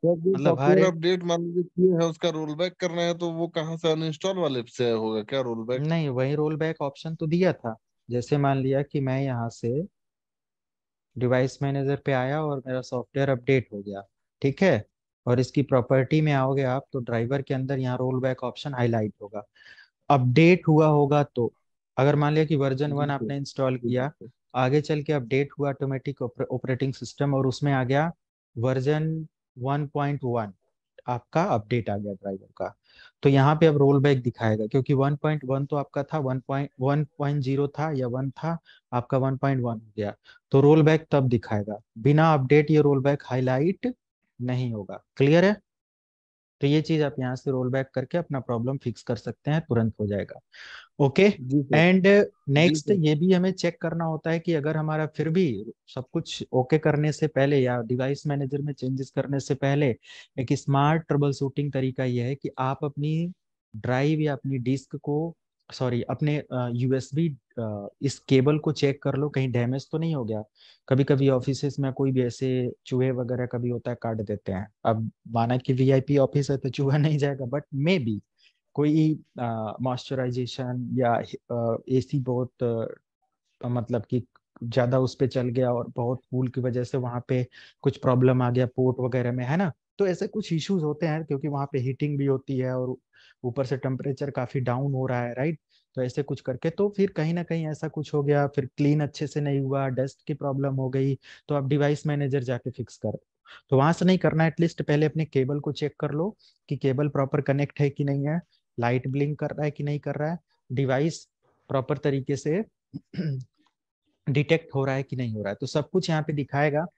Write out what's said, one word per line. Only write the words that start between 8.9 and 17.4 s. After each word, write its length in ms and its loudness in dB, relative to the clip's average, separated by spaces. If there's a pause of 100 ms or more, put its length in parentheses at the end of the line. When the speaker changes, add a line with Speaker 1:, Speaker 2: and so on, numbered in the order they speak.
Speaker 2:
मैं 220 -2
यहाँ 280 -4
से 360 -4 (1300)
डिवाइस 440 0
मैनेजर 340 -2
पे 160 -2
आया 300 -2
और 240 -4
मेरा 140 -4
सॉफ्टवेयर 500 -4
अपडेट 420 2
हो 80 -8
गया, 220 -10 (400)
ठीक 200 2
है, 240 4 (400)
और 140 2
इसकी 220 0
प्रॉपर्टी 580 2
में 120 2
आओगे 300 0
आप 300 -2
तो 60 -4
ड्राइवर 440 -2